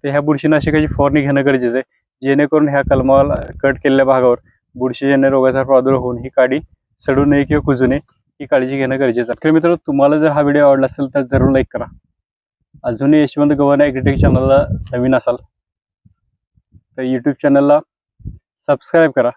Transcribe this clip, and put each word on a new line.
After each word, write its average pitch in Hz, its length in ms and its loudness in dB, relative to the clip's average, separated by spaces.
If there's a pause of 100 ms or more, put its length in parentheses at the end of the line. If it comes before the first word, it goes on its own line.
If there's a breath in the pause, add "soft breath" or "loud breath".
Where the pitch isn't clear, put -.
तर 143 40 -6
ह्या 143 120 -2
बुरशीनाशकाची 151 640 0
फवारणी 143 340 0
घेणं 139 240 0
गरजेचं 127 320 0
आहे, 131 60 -2 (440)
जेणेकरून 147 420 0
ह्या 139 220 0
कलमाला 139 440 2 (280)
कट 139 140 0
केलेल्या 135 280 0
भागावर 127 320 2 (380)
बुरशीजन्य 135 560 0
रोगाचा 135 320 0
प्रादुर्भाव 131 400 2
होऊन 123 160 -6
ही 123 100 -12
काडी 131 320 0 (380)
सडू 139 260 -2
नये 143 200 2
किंवा 151 160 -2
कुजू 131 260 0
नये 135 140 -2 (400)
ही 139 60 -14
काळजी 135 300 -2
घेणं 135 220 -4
गरजेचं 120 340 -2
आहे. - 120 -10
तर 156 60 2
मित्रांनो, 165 260 2
तुम्हाला 143 420 0
जर 156 100 0
हा 147 120 -2
व्हिडिओ 143 240 2
आवडला 139 220 4
असेल 135 280 -8
तर 143 80 0
जरूर 131 280 0
लाईक 135 200 0
करा. 110 140 -10 (1000)
अजूनही 139 400 0
यशवंत 147 300 0
गव्हाणे 143 320 2
ॲग्रीटेक 135 340 -2
चॅनलला 135 480 2 (260)
नवीन 127 220 0
असाल 120 220 -2 (1400)
तर - 260 -14
YouTube 127 400 -2
चॅनलला 143 380 2 (840)
सबस्क्राईब 156 440 0
करा 123 260 0